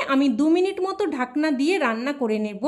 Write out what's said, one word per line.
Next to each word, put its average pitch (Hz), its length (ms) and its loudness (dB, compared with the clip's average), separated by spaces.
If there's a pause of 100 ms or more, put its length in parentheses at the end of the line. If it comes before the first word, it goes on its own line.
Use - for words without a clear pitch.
(140)
আমি 277 140 4 (120)
দু 294 60 4 (100)
মিনিট 392 220 2 (100)
মতো 392 160 -4 (120)
ঢাকনা 294 340 -2 (100)
দিয়ে 302 140 2 (120)
রান্না 233 260 -2 (100)
করে 214 240 0
নেব। 208 220 -8